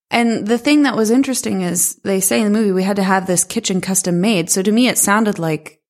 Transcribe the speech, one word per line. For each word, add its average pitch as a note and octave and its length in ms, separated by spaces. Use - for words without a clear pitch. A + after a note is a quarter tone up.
And A3+ 360
the A#3 100
thing D4 260
that B3+ 120
was G#3+ 160
interesting A#3+ 500
is F3 420
they F#3+ 180
say A#3 180
in A3 140
the G#3 40
movie, G#3+ 140
"We F#3 120
had G3+ 140
to G3 60
have F#3+ 240
this F3+ 160
kitchen G3 380
custom F3+ 400
made." F3+ 280
So G3 120
to G3 100
me, A#3+ 160
it G3 120
sounded G#3 400
like D#3+ 500